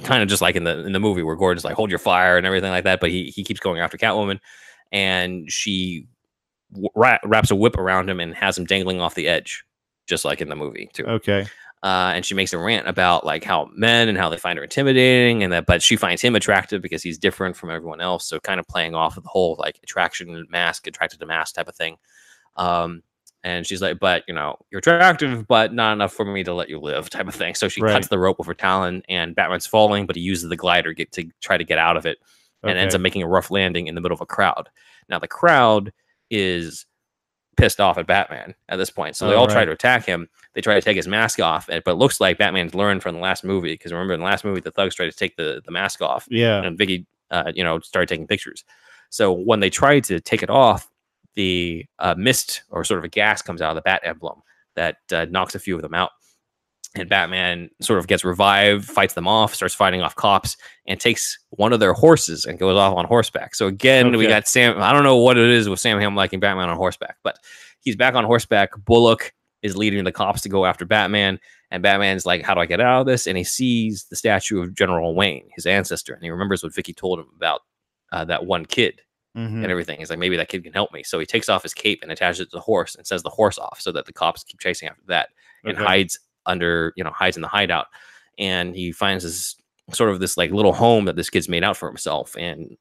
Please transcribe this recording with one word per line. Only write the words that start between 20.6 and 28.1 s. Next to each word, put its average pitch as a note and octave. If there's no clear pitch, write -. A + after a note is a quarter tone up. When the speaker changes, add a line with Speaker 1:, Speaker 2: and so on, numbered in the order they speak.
Speaker 1:
attracted E2
to D#2+
mask D#2+
type E2
of -
thing. E2
Um, E2+
and F2
she's F#2
like, F2+
"But, F2+
you F2
know, D2
you're G2
attractive, D#3
but A2
not A2+
enough G#2
for A2
me G2+
to F2
let F2
you D2+
live," D2+
type F#2+
of -
thing. F2
So G#2
she -
Speaker 2:
Right. A2
Speaker 1:
cuts F#2+
the G2+